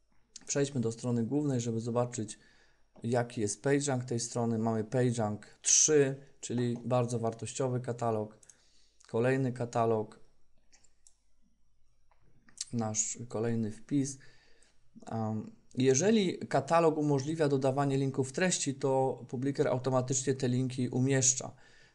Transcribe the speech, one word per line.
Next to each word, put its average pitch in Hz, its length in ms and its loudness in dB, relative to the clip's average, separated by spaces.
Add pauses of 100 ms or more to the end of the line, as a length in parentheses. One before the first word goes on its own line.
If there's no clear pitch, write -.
(460)
Przejdźmy 139 340 -2
do 113 120 0
strony 120 320 -2
głównej, 135 360 0
żeby 113 200 -2
zobaczyć, 117 580 -2 (640)
jaki 117 380 0
jest 104 220 -2
page 143 240 2
rank 127 180 -2
tej 117 160 -4
strony. 117 380 -2
Mamy 113 260 0
page 127 340 2
rank 104 280 -2 (160)
trzy, 139 540 4 (240)
czyli 120 440 -2
bardzo 120 340 0
wartościowy 117 600 -2
katalog. 117 580 -2 (680)
Kolejny 127 440 0
katalog, 117 680 0 (2500)
nasz 110 460 -4 (100)
kolejny 113 440 -2
wpis. 135 460 -4 (880)
Em, 110 440 -4 (240)
jeżeli 170 640 2
katalog 160 600 2
umożliwia 147 500 0
dodawanie 135 500 2
linków 135 340 0
treści, 175 420 0
to 131 540 0
Publiker 135 400 -2
automatycznie 127 680 0
te 131 140 -2
linki 127 400 0
umieszcza. 131 680 2 (400)